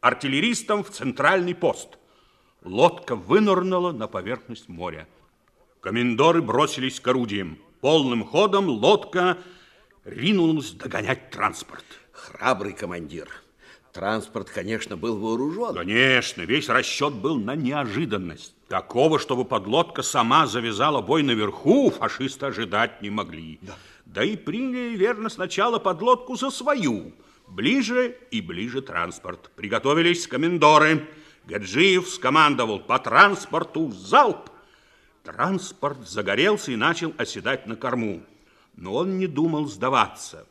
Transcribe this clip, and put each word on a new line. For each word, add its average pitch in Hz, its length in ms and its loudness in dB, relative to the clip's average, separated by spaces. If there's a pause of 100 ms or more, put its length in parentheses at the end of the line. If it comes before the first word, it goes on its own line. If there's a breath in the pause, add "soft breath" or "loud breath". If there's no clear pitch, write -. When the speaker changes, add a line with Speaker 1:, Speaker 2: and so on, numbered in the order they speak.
Speaker 1:
Артиллеристам 160 800 0
в - 60 -10
центральный 170 640 0
пост!» - 440 -4 (640 soft breath)
Лодка 123 500 2
вынырнула 180 800 2
на 113 160 -8
поверхность 110 640 -10
моря. 82 360 -10 (760)
Комендоры 120 580 4
бросились 131 580 -2
к - 100 -6
орудиям. 101 500 -2 (240)
Полным 131 420 2
ходом 196 460 2
лодка 180 640 2 (720 loud breath)
ринулась 160 640 0
догонять - 580 -6
транспорт. - 560 -6 (280)
Speaker 2:
Храбрый 101 600 -4
командир. 85 560 -10 (640 soft breath)
Транспорт, 104 560 -6
конечно, 104 480 -8
был 110 220 -4
вооружён. 139 560 -4
Speaker 1:
Конечно, 113 680 2
весь 123 260 -2
расчёт 131 460 0
был 131 240 -2
на 113 160 -4
неожиданность. 120 1000 -4 (140)
Такого, 135 500 2
чтобы 123 280 -2
подлодка 123 560 0
сама 131 440 2
завязала 117 540 -2
бой 131 220 0
наверху, 135 680 4
фашисты 131 560 -6
ожидать 110 540 -2
не 104 80 -10
могли. 82 540 -8
Speaker 2:
Да. 95 120 -16 (300 loud breath)
Speaker 1:
Да - 200 -4
и 202 120 -2
приняли, 247 580 -6
верно, 214 360 0
сначала 208 480 -2
подлодку 226 580 0
за 262 140 -2
свою. 156 600 -2 (360 soft breath)
Ближе 240 720 0 (120)
и 110 120 -4
ближе 107 400 -8
транспорт. 87 760 -8
Приготовились 139 680 2
комендоры. 151 840 6 (380 loud breath)
Гаджиев 147 640 2
скомандовал: 127 720 2
«По 123 180 0
транспорту 160 920 2
залп!» 208 600 2 (760 soft breath)
Транспорт 143 840 -4
загорелся 120 640 0
и 120 40 -2
начал 160 400 0
оседать 117 500 -6
на 110 80 -8
корму. 113 480 -4 (540 soft breath)
Но 92 180 -10
он 185 240 -2
не 185 80 -2
думал 151 400 -2
сдаваться. 113 840 -2